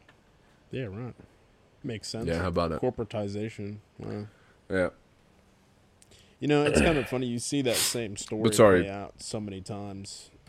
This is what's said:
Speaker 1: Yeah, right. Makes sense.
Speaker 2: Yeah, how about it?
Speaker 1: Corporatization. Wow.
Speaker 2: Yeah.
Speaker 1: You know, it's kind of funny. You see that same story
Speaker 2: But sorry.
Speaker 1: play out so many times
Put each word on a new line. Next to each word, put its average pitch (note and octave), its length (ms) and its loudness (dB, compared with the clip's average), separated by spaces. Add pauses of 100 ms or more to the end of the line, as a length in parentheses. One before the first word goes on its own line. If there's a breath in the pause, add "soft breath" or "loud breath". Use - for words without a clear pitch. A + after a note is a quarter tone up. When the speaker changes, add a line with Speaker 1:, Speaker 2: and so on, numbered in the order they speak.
(680)
Speaker 1:
Yeah, B2 160 -6
right. A2 280 -10 (680)
Makes A2+ 260 -10
sense. A2+ 180 -6
Speaker 2:
Yeah, E2 140 -2
how F#2 80 -2
about E2+ 240 0
it? D2+ 80 -4
Speaker 1:
Corporatization. G#2+ 960 -6 (200)
Wow. G#2+ 280 -10 (440 soft breath)
Speaker 2:
Yeah. F#2 200 2 (1500 soft breath)
Speaker 1:
You D3 80 -2
know, D3 140 6
it's - 180 6
kind E3 160 4
of A#2+ 100 -2
funny. B2+ 200 -2
You A#2+ 120 -4
see C#3+ 220 -2
that A#2+ 160 2
same A2 400 -2
story A2 260 -4
Speaker 2:
But G#2+ 120 4
sorry. G2+ 280 10
Speaker 1:
play G2 80 -4
out G2+ 300 -10
so - 180 -8
many G2+ 220 -8
times G2+ 680 -12 (200)